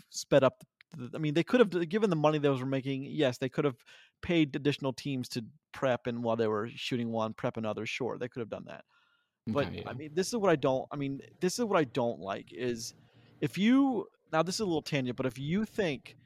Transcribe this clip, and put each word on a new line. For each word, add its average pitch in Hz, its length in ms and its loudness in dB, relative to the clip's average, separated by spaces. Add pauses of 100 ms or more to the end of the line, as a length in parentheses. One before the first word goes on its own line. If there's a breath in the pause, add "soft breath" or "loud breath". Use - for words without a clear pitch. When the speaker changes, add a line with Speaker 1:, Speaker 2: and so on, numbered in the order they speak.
Speaker 1:
sped - 340 4
up - 200 2 (320)
the, 123 180 -10
I - 40 -10
mean, 151 160 0
they 165 100 2
could - 160 4
have 220 100 6
d-, 170 160 0
given 208 240 0
the 175 60 2
money 151 220 4
those 139 240 2
were 131 40 -4
making, 135 380 -4
yes, 139 340 0
they 131 120 -2
could 151 160 0
have 131 180 -2 (380 soft breath)
paid 156 340 2
additional 139 380 0
teams 131 360 -6
to 117 160 -6 (280)
prep, 127 340 0
and 120 160 -2
while 113 140 2
they 113 100 2
were 107 260 0
shooting 117 380 -4
one, 110 220 -2
prep - 240 -4
another. 107 280 -4
Sure, 110 320 -4
they 123 120 -6
could - 100 -10
have 110 100 -8
done 92 180 -10
that. 76 180 -16 (640)
But, 135 160 0
Speaker 2:
Okay, 92 180 -8
Speaker 1:
I 107 80 -8
Speaker 2:
yeah. - 0 -
Speaker 1:
mean, 147 200 -12
this 185 160 -2
is 240 80 -4
what 202 120 2
I 165 60 6
don't, 131 360 0
I 147 40 -6
mean, 139 260 -6 (200)
this 185 180 0
is 247 60 0
what 202 120 2
I 160 60 6
don't 120 360 -2
like 98 340 -8
is 113 400 -4 (480 soft breath)
if - 160 -2
you, 247 500 4 (240)
now 160 120 2
this 180 120 -4
is 226 60 -6
a 220 40 0
little 160 160 0
tangent, 127 360 -2
but 131 80 0
if 127 120 -4
you 165 280 -2
think 160 600 -4